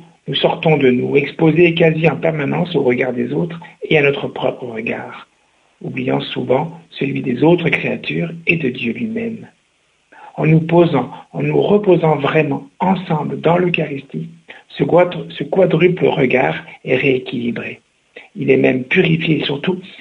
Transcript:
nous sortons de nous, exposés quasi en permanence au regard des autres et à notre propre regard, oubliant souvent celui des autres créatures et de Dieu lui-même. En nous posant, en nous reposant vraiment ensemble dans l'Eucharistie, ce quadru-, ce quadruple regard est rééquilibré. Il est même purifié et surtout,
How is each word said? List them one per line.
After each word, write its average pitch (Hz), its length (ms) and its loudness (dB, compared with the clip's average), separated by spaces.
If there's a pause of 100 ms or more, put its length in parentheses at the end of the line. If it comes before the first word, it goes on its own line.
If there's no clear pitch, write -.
(300)
nous 139 60 -4
sortons 156 420 2
de 135 120 4
nous, 127 280 2
exposés 165 560 2
quasi 160 360 2
en 135 60 0
permanence 156 580 -2
au 139 100 0
regard 127 280 0
des 120 220 -4
autres 165 260 -4 (240)
et 160 140 2
à 147 40 2
notre 143 260 0
propre - 380 -6
regard, 117 640 -10 (540)
oubliant 131 380 -4
souvent 135 600 -4 (100)
celui 139 320 -4
des 127 220 -2
autres 165 260 4
créatures 165 600 -4 (160)
et 165 100 0
de 131 120 -2
Dieu 120 240 -6
lui-même. 113 540 -8 (880)
En 156 120 -2
nous 160 120 6
posant, 160 520 2 (200)
en 147 120 -6
nous 147 180 2
reposant 165 560 4
vraiment 139 500 0 (120)
ensemble 156 600 -2
dans 165 180 2
l'Eucharistie, 160 720 -4 (400)
ce - 140 -2
quadru-, 175 540 2
ce - 60 -4
quadruple 175 640 2
regard 135 480 2 (280)
est 139 120 0
rééquilibré. 127 840 -2 (540)
Il 139 160 2
est 131 60 6
même 131 260 2
purifié 165 580 0
et - 40 -4
surtout, - 340 -4 (220)